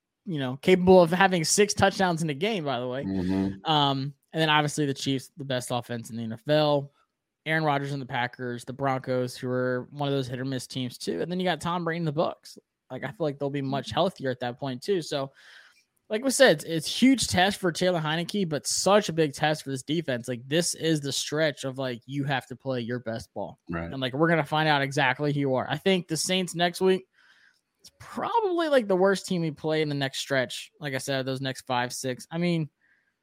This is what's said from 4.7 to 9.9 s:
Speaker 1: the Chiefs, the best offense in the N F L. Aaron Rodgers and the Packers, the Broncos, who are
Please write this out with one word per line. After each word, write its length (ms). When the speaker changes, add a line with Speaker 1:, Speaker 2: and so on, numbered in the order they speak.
Speaker 1:
the 80
Chiefs, 420
the 80
best 260
offense 420
in 40
the 80
N 80
F 160
L. 460
Aaron 200
Rodgers 260
and 100
the 40
Packers, 580
the 100
Broncos, 640
who 140
are 420